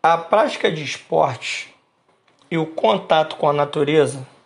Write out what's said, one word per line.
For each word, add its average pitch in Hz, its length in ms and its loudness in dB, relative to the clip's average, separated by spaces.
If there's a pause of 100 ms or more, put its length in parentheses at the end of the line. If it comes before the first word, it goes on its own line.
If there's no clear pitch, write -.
A 165 160 4
prática 214 520 0
de 156 140 -8
esportes - 840 -4 (800)
e 165 80 -2
o 160 80 0
contato 156 720 0
com 156 120 0
a 143 60 2
natureza 143 760 0 (180)